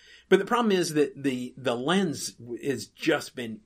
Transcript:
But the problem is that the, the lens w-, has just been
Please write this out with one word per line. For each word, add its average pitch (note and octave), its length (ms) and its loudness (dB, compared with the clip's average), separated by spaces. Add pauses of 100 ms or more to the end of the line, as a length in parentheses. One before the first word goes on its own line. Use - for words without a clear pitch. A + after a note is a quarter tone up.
(320)
But F#3+ 80 8
the G3 60 -2
problem A#3 260 2
is F3 220 2
that C#3+ 280 0
the, B2+ 360 -4
the B2+ 180 -2
lens D#3+ 600 0
w-, A#2+ 300 -12
has B2+ 220 -2
just - 480 -2
been A2+ 300 -8